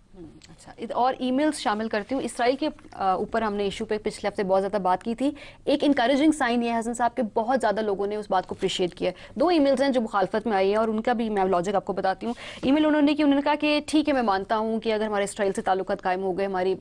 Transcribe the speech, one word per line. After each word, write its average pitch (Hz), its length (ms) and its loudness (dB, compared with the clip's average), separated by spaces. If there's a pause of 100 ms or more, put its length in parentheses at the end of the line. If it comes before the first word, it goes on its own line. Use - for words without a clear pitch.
(160)
हम्म, 165 120 -16 (220)
अच्छा, - 280 -20
इत-, - 140 -10
और 254 280 2
ईमेल्स 269 380 2
शामिल 220 300 -2
करती 214 260 -4
हूँ। 269 80 -2
इसराइल 247 340 0
के, 311 100 -2
अ, - 540 -2
ऊपर 220 220 -2
हमने 208 240 -2
इशू 196 180 -6
पे 214 140 -2
पिछले 208 300 -6
हफ्ते 202 140 -4
बहुत 190 180 2
ज़्यादा 202 180 -2
बात 185 240 0
की 233 120 -4
थी। 285 220 -2 (300)
एक 285 180 2
इनकरेजिंग 277 480 4
साइन 240 300 0
ये 233 80 -2
है, 233 80 0
हसन 226 160 -4
साहब, 233 180 0
के 254 100 -2
बहुत 233 360 0
ज़्यादा 214 240 0
लोगों 202 240 -2
ने 208 100 -4
उस 208 140 -6
बात 185 160 0
को 202 80 -10
अप्रिशिएट 180 400 -2
किया 180 160 -2
है। - 60 -6 (220)
दो 311 120 4
ईमेल्स 277 300 4
हैं 277 120 2
जो 247 80 0
मुखालफत 220 460 -2
में 220 100 0
आई 190 140 4
हैं 208 60 2
और 220 140 2
उनका 220 240 0
भी 226 160 -2
मैं 196 140 2
लॉजिक 190 300 2
आपको 190 180 -2
बताती 190 340 -4
हूँ। 240 80 -4 (320)
ईमेल 302 200 4
उन्होंने 302 280 4
की, 302 80 0
उन्होंने 277 200 4
कहा 294 120 2
कि 294 260 0
ठीक 294 280 0
है, 294 60 2
मैं 262 80 0
मानता 196 340 0
हूँ 220 220 0
कि 220 120 -4
अगर 214 160 0
हमारे 202 180 0
इसराइल 196 280 -2
से 214 100 -6
ताल्लुकात 190 380 -2
कायम 185 200 -2
हो 190 120 -2
गए, 190 120 -2
हमारी 185 360 -2